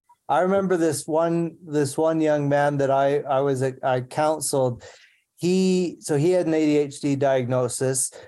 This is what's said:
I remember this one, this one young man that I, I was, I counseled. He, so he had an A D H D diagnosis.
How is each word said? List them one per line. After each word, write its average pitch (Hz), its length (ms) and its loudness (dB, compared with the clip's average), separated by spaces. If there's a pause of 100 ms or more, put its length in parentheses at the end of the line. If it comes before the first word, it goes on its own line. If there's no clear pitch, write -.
(300)
I 147 100 2
remember 190 380 0
this 160 280 -2
one, 170 560 -2
this 147 360 -2
one 160 240 2
young 147 260 0
man 143 300 2
that 135 120 2
I, 139 280 2
I 139 220 -2
was, 139 220 0
I 131 380 -2
counseled. 139 840 -2 (540)
He, 185 640 0
so 156 160 -2
he 156 140 2
had 180 160 2
an 160 80 0
A 156 100 2
D 151 140 4
H 139 220 -2
D 139 160 0
diagnosis. 131 920 0 (180)